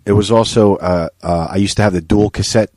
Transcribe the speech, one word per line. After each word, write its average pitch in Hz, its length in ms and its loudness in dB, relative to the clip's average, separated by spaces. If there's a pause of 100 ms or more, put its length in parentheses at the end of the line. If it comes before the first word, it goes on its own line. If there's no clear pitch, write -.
it 104 80 0
was 104 180 0
also, 110 460 2
uh, 87 320 -2 (140)
uh, 85 280 -2
I 90 60 -6
used 101 200 -2
to 110 60 0
have 104 120 2
the 85 80 -2
dual 104 260 0
cassette 104 480 -2